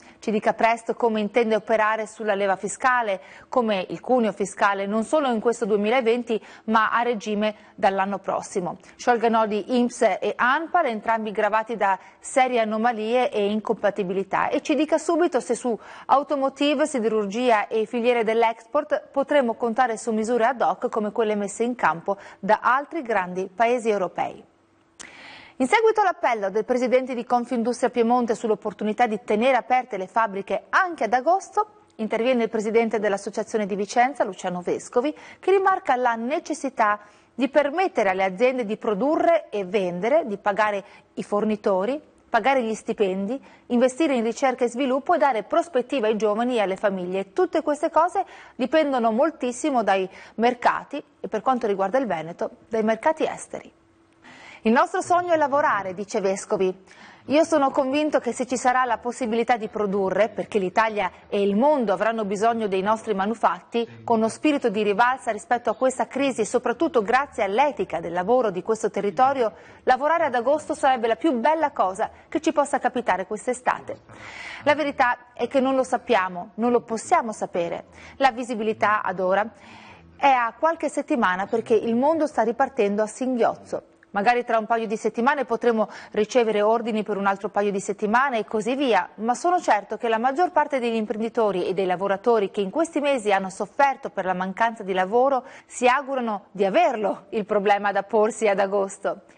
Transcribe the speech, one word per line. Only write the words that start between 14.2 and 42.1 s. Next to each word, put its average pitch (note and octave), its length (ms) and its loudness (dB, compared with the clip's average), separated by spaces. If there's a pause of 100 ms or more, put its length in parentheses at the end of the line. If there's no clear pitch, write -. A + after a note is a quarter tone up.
E D4 120 0
ci D#4 140 0
dica D#4 220 2
subito D#4+ 420 0
se A#3 160 -2
su A#3 240 -4 (280)
automotive, C#4+ 800 2
siderurgia A3 800 0
e A3 180 -2
filiere A#3+ 400 0
dell'export A#3 840 0
potremo C4+ 420 2
contare A#3 420 0
su A3+ 160 -6
misure A3 340 0
ad B3 140 0
hoc F#3 300 0
come G#3 240 -2
quelle G#3+ 220 0
messe G3+ 280 -4
in A#3+ 120 -2
campo E3+ 420 -2 (220)
da G#3 220 2
altri C#4+ 420 0
grandi F#3+ 440 -4
paesi A#3 420 0
europei. F3 540 -2 (1160)
In C4 80 0
seguito A4 340 4
all'appello B3 500 0
del G#3+ 140 -2
presidente B3+ 500 0
di A#3 100 -6
Confindustria A#3+ 640 -2
Piemonte A#3 460 2
sull'opportunità G#3+ 720 -2
di G#3+ 160 -4
tenere A#3+ 340 2
aperte B3 400 -2
le F#3 80 -6
fabbriche G3 640 -2
anche E4 360 0
ad G#3 80 0
agosto, E4+ 560 0 (260)
interviene A3+ 480 0
il A3+ 60 -2
presidente A3+ 500 0
dell'Associazione G#3 640 -2
di G3 100 -4
Vicenza, B3 480 0
Luciano F#3 380 -4
Vescovi, B3 540 -2 (240)
che - 100 -2
rimarca F#4+ 460 2
la B3 180 0
necessità A#3+ 840 -2 (340)
di C#4 160 -2
permettere C#4+ 600 2
alle F#3+ 140 0
aziende A#3 420 0
di G3+ 120 -4
produrre D4+ 720 0
e G3+ 160 -4
vendere, G3+ 640 0
di G3+ 100 -6
pagare G#3 460 -2 (320)
i G3 80 -8
fornitori, G#3 760 0 (300)